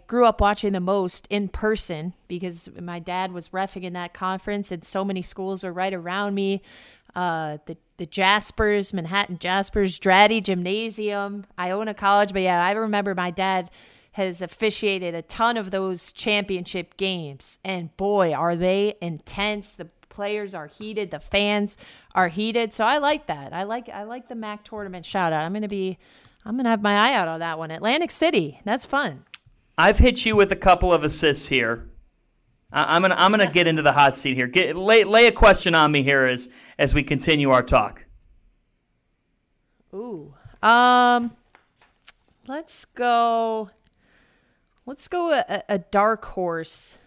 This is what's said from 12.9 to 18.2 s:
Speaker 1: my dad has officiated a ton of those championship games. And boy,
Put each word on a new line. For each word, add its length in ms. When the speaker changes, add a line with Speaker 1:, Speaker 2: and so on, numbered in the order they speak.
Speaker 1:
my 160
dad 400
has 280
officiated 720
a 80
ton 340
of 140
those 420
championship 840
games. 680
And 320
boy, 380